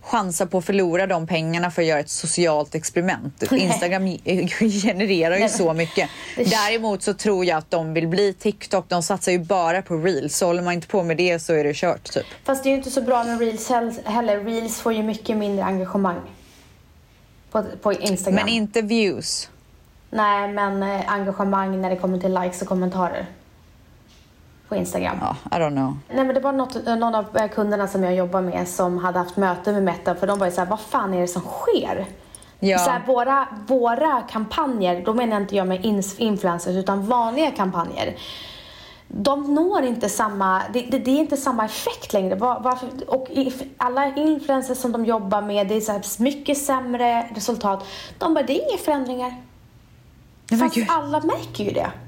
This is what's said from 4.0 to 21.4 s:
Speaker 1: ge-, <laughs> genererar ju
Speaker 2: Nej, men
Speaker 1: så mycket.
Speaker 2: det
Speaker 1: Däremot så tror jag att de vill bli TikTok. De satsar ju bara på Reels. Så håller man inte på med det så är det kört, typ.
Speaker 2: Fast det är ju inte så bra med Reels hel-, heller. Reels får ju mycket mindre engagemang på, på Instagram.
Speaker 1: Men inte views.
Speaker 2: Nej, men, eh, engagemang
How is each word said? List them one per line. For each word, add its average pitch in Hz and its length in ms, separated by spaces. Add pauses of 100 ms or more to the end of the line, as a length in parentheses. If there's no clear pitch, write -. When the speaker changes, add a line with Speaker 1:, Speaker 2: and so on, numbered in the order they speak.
Speaker 1:
ge-, 180 400
<laughs> - 120 (100)
genererar 190 680
ju 196 40
Speaker 2:
Nej, - 0
men 220 100
Speaker 1:
så 175 240
mycket. 165 360 (260)
Speaker 2:
det 247 80
Speaker 1:
Däremot 214 600
så 208 100
tror 190 320
jag 165 120
att 156 140
de 160 220
vill 165 140
bli 190 260
TikTok. 196 560
De 175 140
satsar 185 280
ju 180 80
bara 175 420
på 175 160
Reels. 156 400
Så - 80
håller 175 160
man 175 120
inte 170 140
på 196 160
med 165 140
det 175 220
så 165 140
är 151 100
det 147 120
kört, - 280 (100)
typ. - 120 (180)
Speaker 2:
Fast 269 200
det 269 60
är - 20
ju 277 60
inte 269 140
så 262 100
bra 240 220
med 233 160
Reels 226 320
hel-, 233 340
heller. 214 340
Reels 226 420
får 233 120
ju 220 100
mycket 220 340
mindre 202 280
engagemang 185 540 (1300)
på, 214 120 (180)
på 202 120
Instagram. 190 420 (100)
Speaker 1:
Men 220 80
inte 226 280
views. 214 680 (600)
Speaker 2:
Nej, 202 380
men, 202 360
eh, 196 300
engagemang 196 680